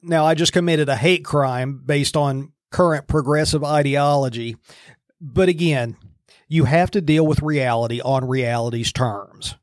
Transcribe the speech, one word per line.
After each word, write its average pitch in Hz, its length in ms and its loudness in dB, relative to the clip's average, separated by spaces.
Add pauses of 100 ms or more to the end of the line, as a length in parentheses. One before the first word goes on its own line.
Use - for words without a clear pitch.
Now, 165 220 0
I 160 100 4
just 160 180 0
committed 165 360 0
a 135 80 0
hate 151 280 0
crime 135 600 -2
based 143 320 0
on 139 360 -2 (180)
current 160 360 0
progressive 151 560 0
ideology. 139 920 0 (640)
But 175 280 0
again, 151 480 0 (520)
you 156 160 2
have 165 260 2
to 208 100 0
deal 156 260 4
with 151 160 2
reality 120 580 -2
on 131 260 -2
reality's 117 680 -2
terms. 104 720 -4